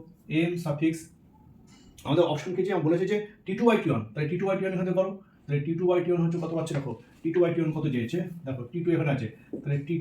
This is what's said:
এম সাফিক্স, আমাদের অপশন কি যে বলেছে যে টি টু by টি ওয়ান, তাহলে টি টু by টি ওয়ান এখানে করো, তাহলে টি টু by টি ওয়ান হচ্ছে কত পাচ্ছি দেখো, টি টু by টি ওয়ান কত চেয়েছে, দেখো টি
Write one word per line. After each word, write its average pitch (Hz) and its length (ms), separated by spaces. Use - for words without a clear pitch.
এম 175 120
সাফিক্স, 160 340
আমাদের 156 260
অপশন 151 240
কি 190 120
যে 208 40
বলেছে 175 240
যে 208 60
টি 190 120
টু 233 120
by - 140
টি 160 80
ওয়ান, 110 100
তাহলে 147 200
টি 175 80
টু 196 100
by 190 100
টি 190 40
ওয়ান 185 140
এখানে 185 220
করো, 190 120
তাহলে 143 220
টি 165 140
টু 185 100
by 180 160
টি 180 60
ওয়ান 170 120
হচ্ছে 165 200
কত 165 140
পাচ্ছি - 200
দেখো, 123 140
টি 165 120
টু 180 100
by 165 120
টি 170 60
ওয়ান 156 160
কত 143 160
চেয়েছে, 120 260
দেখো 131 160
টি 170 140